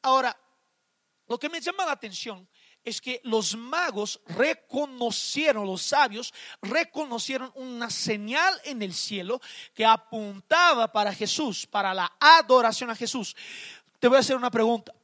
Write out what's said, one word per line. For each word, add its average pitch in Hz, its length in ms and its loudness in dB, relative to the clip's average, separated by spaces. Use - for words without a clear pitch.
Ahora, 254 360 2
lo 240 100 -4
que 294 120 -6
me 330 120 -8
llama 370 240 -6
la 311 80 -2
atención 196 560 -12
es 233 160 -8
que 247 240 -8
los 220 320 -2
magos 240 720 -6
reconocieron, 254 1400 -2
los 185 140 -6
sabios 247 540 0
reconocieron 262 960 -4
una 247 340 -10
señal 240 760 -2
en 262 180 -8
el 190 100 -6
cielo 196 480 -6
que 220 140 0
apuntaba 220 1040 2
para 208 220 0
Jesús, 214 520 -4
para 196 280 -2
la 180 260 -2
adoración 254 720 8
a 226 40 -6
Jesús. 233 400 -6
Te - 80 2
voy 254 120 8
a - 20 8
hacer 262 160 0
una 247 140 -2
pregunta. 226 540 0